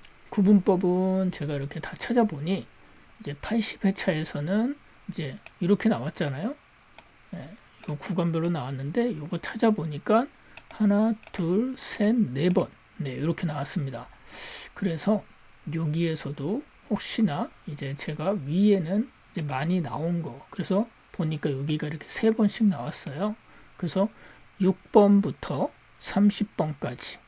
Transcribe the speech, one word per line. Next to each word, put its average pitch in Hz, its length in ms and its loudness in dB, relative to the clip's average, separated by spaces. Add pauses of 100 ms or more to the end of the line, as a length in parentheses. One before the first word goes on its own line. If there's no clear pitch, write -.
(300)
구분법은 185 1000 4
제가 151 240 -4
이렇게 139 260 -6
다 - 160 -10
찾아보니 185 680 0 (540)
이제 143 200 -10
팔십 - 440 -2
회 196 80 4
차에서는 185 840 -2 (320)
이제 143 300 -8 (220)
이렇게 196 280 4
나왔잖아요. 156 680 -2 (800)
예, 170 220 -12 (320)
요 151 80 -4
구간별로 170 540 -2
나왔는데 151 640 -2
요거 151 220 -8
찾아보니까 214 880 0 (460)
하나, 214 420 4 (180)
둘, 202 460 0
셋, 214 360 0
네 151 340 2
번. 170 200 2 (280)
네, 139 160 -6
이렇게 160 340 -2
나왔습니다. 139 640 -6 (640)
그래서 190 500 0 (480)
여기에서도 160 880 -2 (280)
혹시나 185 600 -2 (160)
이제 143 300 -8
제가 160 480 -4
위에는 190 640 2 (200)
이제 175 120 -6
많이 151 380 0
나온 160 420 -2
거, 135 280 -12
그래서 196 380 -2 (240)
보니까 156 380 -2
여기가 147 360 -2
이렇게 151 220 -8
세 - 220 2
번씩 220 360 2
나왔어요. 160 720 -2 (400)
그래서 190 320 0 (520)
육 185 160 4 (160)
번부터 202 800 6 (300)
삼십 - 560 2
번까지 139 720 -6